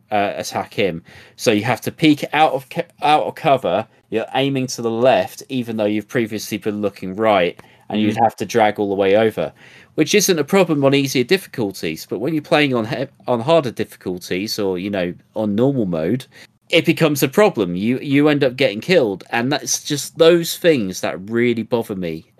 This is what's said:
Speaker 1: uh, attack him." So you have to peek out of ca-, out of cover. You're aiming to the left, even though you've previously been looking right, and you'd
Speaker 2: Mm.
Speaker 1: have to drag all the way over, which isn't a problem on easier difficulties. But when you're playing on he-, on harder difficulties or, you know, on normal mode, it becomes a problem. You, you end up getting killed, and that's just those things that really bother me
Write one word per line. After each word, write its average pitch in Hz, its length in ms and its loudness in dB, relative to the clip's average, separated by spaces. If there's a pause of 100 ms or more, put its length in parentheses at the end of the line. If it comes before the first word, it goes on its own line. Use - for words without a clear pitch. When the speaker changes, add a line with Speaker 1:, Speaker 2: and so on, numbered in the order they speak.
(120)
Speaker 1:
uh, 101 240 0
attack - 400 -8
him." 90 280 -2 (340)
So - 140 0
you 107 120 2
have 120 180 -2
to 117 100 -8
peek 151 400 2
out 147 220 2
of 135 160 -6
ca-, - 160 -6 (160)
out 147 220 2
of 85 100 -4
cover. 113 540 0 (240)
You're 110 240 -4
aiming 135 320 -2
to 123 160 -8
the 113 80 0
left, 113 580 2
even 117 280 -6
though 107 80 0
you've 104 220 -2
previously 107 520 -4
been 104 220 -4
looking 95 340 -6
right, 101 440 2 (300)
and 107 100 -4
you'd 107 160 0
Speaker 2:
Mm. 113 80 0
Speaker 1:
have 110 120 2
to 110 100 -6
drag 107 320 2
all 104 120 -2
the 98 60 -2
way 98 200 2
over, 104 360 0 (440)
which 156 180 -2
isn't 190 240 2
a 147 60 0
problem 160 420 2
on 135 80 4
easier 139 300 2
difficulties. 101 840 -4
But 92 120 -6
when 156 160 -4
you're 147 80 -4
playing 147 320 2
on 113 100 0
he-, 127 220 -6 (200)
on 123 120 0
harder 143 320 2
difficulties 92 880 -6
or, 95 180 -2
you 98 140 -6
know, 90 240 -2 (200)
on 104 200 -2
normal 123 320 2
mode, 85 400 -2 (420)
it 165 160 2
becomes 151 380 2
a 143 40 2
problem. 120 480 2
You, 113 220 -2
you 143 320 2
end 143 140 2
up 127 120 0
getting 117 260 0
killed, 120 500 2
and 117 200 0
that's - 320 -4
just - 360 -6
those 165 380 4
things 117 440 0
that 85 160 -4 (100)
really 117 360 0
bother 117 320 -4
me 82 440 -8